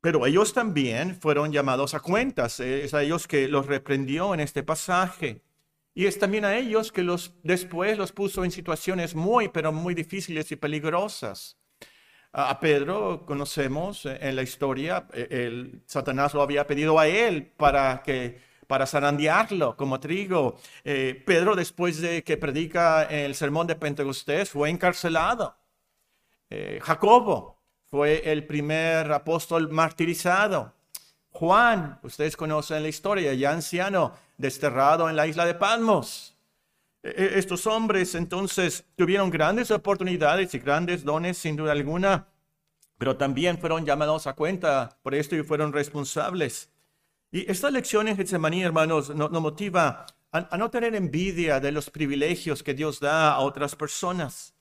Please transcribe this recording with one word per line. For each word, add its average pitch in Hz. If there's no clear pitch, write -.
Pero 147
ellos 190
también 160
fueron 151
llamados 135
a 151
cuentas. 185
Es 139
a 147
ellos 156
que 135
los 139
reprendió 139
en 165
este 139
pasaje. 165
Y 190
es 196
también 208
a 202
ellos 220
que 185
los, 175
después 180
los 185
puso 196
en 175
situaciones 170
muy, 202
pero 160
muy 175
difíciles 175
y 147
peligrosas. 151
A, 135
a 135
Pedro, 165
conocemos, 143
eh, 131
en 135
la 131
historia, 139
eh, 117
el, 123
Satanás 143
lo 147
había 143
pedido 156
a 156
él 190
para 135
que, 123
para 135
zarandearlo 151
como 135
trigo. 175
Eh, 131
Pedro, 185
después 170
de 170
que 160
predica 160
el 143
sermón 160
de 165
Pentecostés, 147
fue 147
encarcelado. 175
Eh, -
Jacobo 202
fue 151
el 151
primer 156
apóstol 160
martirizado. 170
Juan, 175
ustedes 147
conocen 156
la 156
historia, 170
ya 135
anciano, 170
desterrado 143
en 160
la 151
isla 165
de 170
Patmos. 202
E-, -
e-, 190
estos 185
hombres 220
entonces 180
tuvieron 185
grandes 165
oportunidades 185
y 123
grandes 160
dones, 170
sin 156
duda 151
alguna, 165
pero 131
también 143
fueron 160
llamados 151
a 135
cuenta 156
por 135
esto 151
y 156
fueron 151
responsables. 147
Y 190
esta 190
lección 220
en 214
Getsemaní, 175
hermanos, 160
no-, 151
nos 165
motiva 160
a, 160
a 170
no 220
tener 233
envidia 170
de 139
los 151
privilegios 147
que 143
Dios 147
da 151
a 131
otras 139
personas. 170